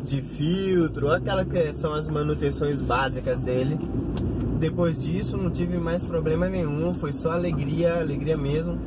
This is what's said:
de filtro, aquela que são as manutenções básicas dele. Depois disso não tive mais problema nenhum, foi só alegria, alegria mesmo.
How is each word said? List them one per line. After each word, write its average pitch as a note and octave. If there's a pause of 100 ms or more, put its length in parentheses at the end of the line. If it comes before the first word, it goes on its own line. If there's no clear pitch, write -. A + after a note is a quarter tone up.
de C3+
filtro, D#3
aquela F#3
que E3
são D3+
as D#3
manutenções D3
básicas B2+
dele. B2+ (840)
Depois D#3+
disso E3+
não F#3
tive F3
mais E3+
problema E3
nenhum, E3
foi C#3+
só D#3+
alegria, E3
alegria C#3+
mesmo. D#3